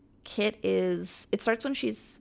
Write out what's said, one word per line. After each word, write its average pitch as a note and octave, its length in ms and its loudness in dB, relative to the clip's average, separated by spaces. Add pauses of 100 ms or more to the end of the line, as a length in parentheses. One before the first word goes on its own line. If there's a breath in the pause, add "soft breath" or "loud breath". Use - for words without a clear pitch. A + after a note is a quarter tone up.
(240)
Kit - 400 0
is, F#3 680 0
it G#3+ 100 2
starts A3+ 220 2
when C#4 100 -2
she's - 480 -4